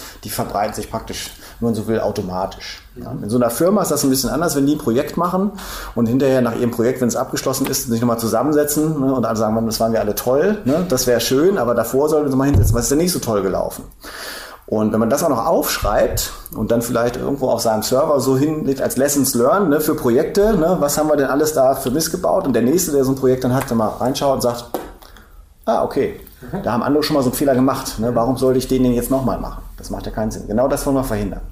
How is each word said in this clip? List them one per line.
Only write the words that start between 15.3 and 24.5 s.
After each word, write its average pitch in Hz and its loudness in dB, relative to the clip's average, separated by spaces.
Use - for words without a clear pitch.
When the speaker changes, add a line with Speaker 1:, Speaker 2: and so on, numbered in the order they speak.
Speaker 1:
aufschreibt - 0
und 110 0
dann 120 2
vielleicht 120 -2
irgendwo 131 -2
auf 113 0
seinem 107 0
Server 143 2
so 131 2
hinlegt 147 0
als - -2
Lessons 135 2
learned, 156 4
ne, 147 4
für 151 0
Projekte, 196 2
ne, 170 2
was 143 0
haben 151 0
wir 151 4
denn 139 2
alles 151 2
da 131 4
für 131 -2
Mist 160 0
gebaut? 180 0
Und 131 0
der 113 4
Nächste, 151 2
der 139 4
so 135 2
ein 127 0
Projekt 127 2
dann 123 2
hat, 131 0
dann 117 0
mal 110 2
reinschaut 135 0
und 113 -2
sagt, 120 -2